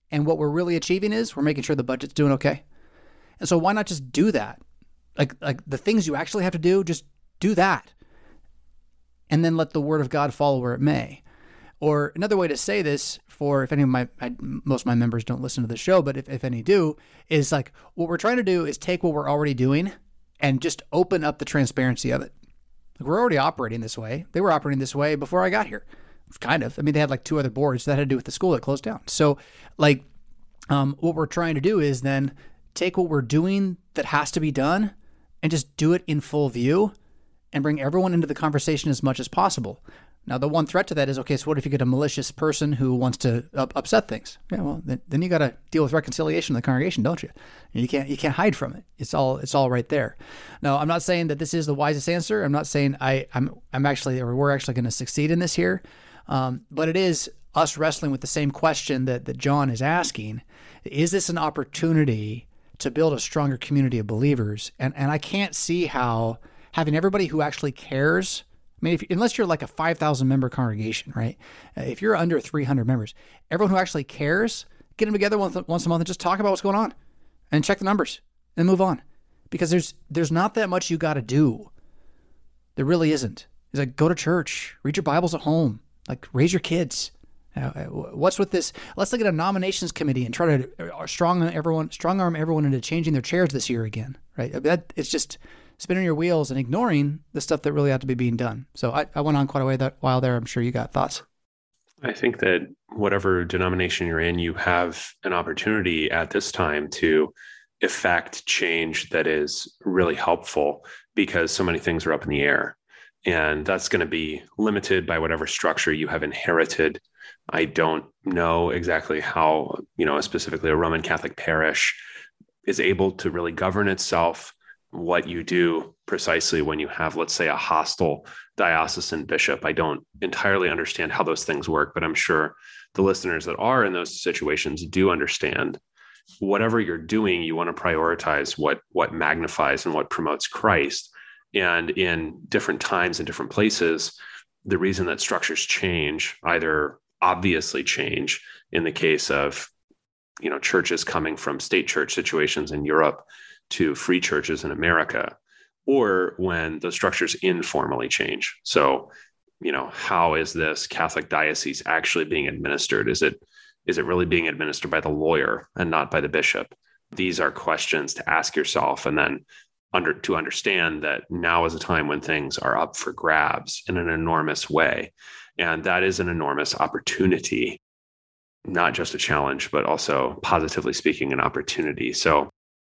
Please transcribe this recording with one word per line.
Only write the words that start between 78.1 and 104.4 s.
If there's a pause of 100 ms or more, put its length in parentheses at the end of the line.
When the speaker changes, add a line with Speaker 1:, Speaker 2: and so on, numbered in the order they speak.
Speaker 1:
and
move
on. (480)
Because
there's, (140)
there's
not
that
much
you
gotta
do. (1040)
There
really
isn't. (240)
It's
like,
go
to
church,
read
your
Bibles
at
home, (320)
like,
raise
your
kids. (460)
Uh,
uh,
wh-,
what's
with
this? (240)
Let's
look
at
a
nominations
committee
and
try
to,
uh,
strong
everyone,
strong
arm
everyone
into
changing
their
chairs
this
year
again, (180)
right?
Uh,
that,
it's
just (400)
spinning
your
wheels
and
ignoring (120)
the
stuff
that
really
ought
to
be
being
done.
So
I,
I
went
on
quite
a
way
that,
while
there.
I'm
sure
you
got
thoughts. (800)
Speaker 2:
I
think
that (280)
whatever
denomination
you're
in,
you